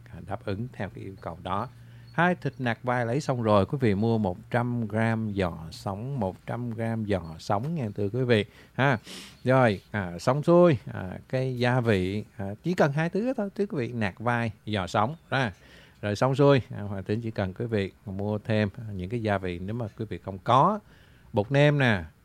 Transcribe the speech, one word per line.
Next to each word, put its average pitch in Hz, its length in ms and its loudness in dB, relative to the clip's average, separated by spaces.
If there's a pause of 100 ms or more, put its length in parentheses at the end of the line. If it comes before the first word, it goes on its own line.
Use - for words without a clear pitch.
(140)
à, - 140 -14
đáp 95 180 -10
ứng 107 280 -6
theo 95 220 -8
cái 110 80 -14
yêu 98 180 -12
cầu 87 220 -10
đó. 98 240 -4 (460)
Hai 175 220 2
thịt 139 240 -6
nạc 120 240 -2
vai 123 220 0
lấy 123 160 -2
xong 123 220 -2
rồi, 104 220 6
quý 143 160 -2
vị 107 140 4
mua 113 220 2
một 95 200 0 (140)
trăm 120 360 0
gram 110 480 0
giò 87 220 0 (140)
sống, 117 480 -8
một 92 160 -2 (100)
trăm 120 280 -6
gram 113 320 -4
giò 98 160 0 (180)
sống 127 360 -2
nha 131 200 -2
thưa 101 180 -2
quý 127 100 -2
vị 113 220 4 (280)
ha. 131 240 2 (460)
Rồi, 120 380 4 (100)
à, 87 280 -4
xong 139 240 0
xuôi, 170 340 6 (160)
à, 101 160 -8 (200)
cái 131 280 -4
gia 120 220 2
vị, 101 440 2 (140)
à, 98 80 -6 (180)
chỉ 170 100 0
cần 170 180 4
hai 160 180 0
thứ 226 280 -2
thôi 202 180 -4
thưa 202 100 -2
quý 202 120 -6 (100)
vị, 120 60 -10
nạc 107 260 -2
vai, 117 320 0 (140)
giò 101 220 -2
sống 113 280 0 (140)
ra. 127 220 0 (500)
Rồi 104 140 -2
xong 131 200 2
xuôi, 139 260 6 (160)
à, 107 40 -8
Hoàng 101 220 -8
Tính 107 180 -2
chỉ 113 100 -6
cần 95 220 -4
quý 120 120 -6
vị 104 260 -2 (140)
mua 101 320 -4
thêm, 107 400 0
à, 120 60 -12 (100)
những 92 160 -8
cái 120 140 -4
gia 104 140 2
vị 90 220 -6
nếu 95 160 -8
mà 120 100 -6 (120)
quý 113 120 -6
vị 90 160 -8
không 98 180 -8
có. 160 360 4 (540)
Bột 104 180 0
nêm 147 280 4
nè, 110 240 2 (220)